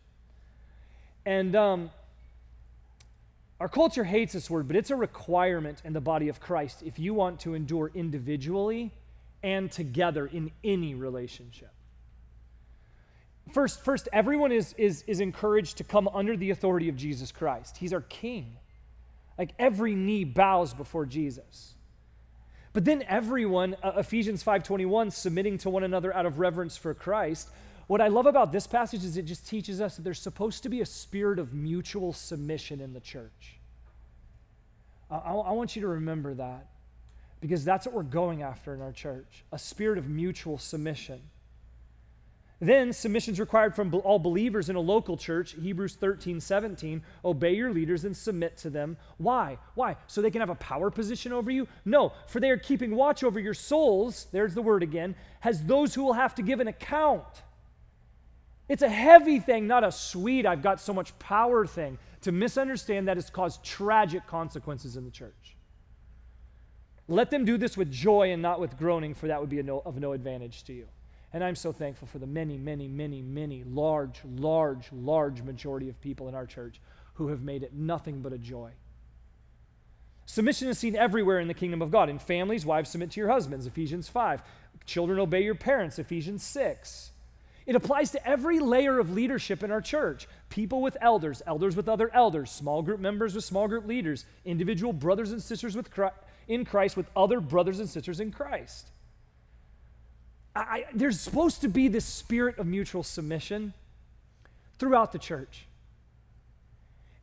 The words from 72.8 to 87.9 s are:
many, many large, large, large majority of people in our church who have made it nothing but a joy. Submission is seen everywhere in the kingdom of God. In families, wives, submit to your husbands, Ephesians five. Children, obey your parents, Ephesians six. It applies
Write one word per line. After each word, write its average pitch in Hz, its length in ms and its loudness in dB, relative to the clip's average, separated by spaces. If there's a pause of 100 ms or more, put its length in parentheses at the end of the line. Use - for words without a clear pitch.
many, 139 360 -8
many 135 420 -8
large, 143 560 -2 (160)
large, 147 560 0
large 139 480 0
majority 135 480 -8
of 123 140 -14
people 131 260 -10
in 127 60 -12
our 131 100 -10
church 120 340 -14 (360)
who 151 140 -4
have 143 120 -4
made 139 220 -6
it 131 100 -12
nothing 151 480 -6
but 131 140 -8
a 123 40 -10
joy. 117 320 -12 (1600)
Submission 254 420 0
is 233 100 -2
seen 226 160 -2
everywhere 202 460 4
in 170 80 -4
the 170 60 -4
kingdom 175 260 -4
of 160 100 -4
God. 175 200 6
In 143 80 -6
families, 180 480 -2
wives, 156 240 0
submit 170 220 -6
to 208 80 -8
your 208 100 2
husbands, 139 360 0
Ephesians 160 420 -6
five. 190 340 0 (420)
Children, 175 340 0
obey 185 240 2
your 208 120 0
parents, 214 440 0
Ephesians 170 440 -6
six. - 720 -6 (520)
It 247 120 2
applies 285 340 2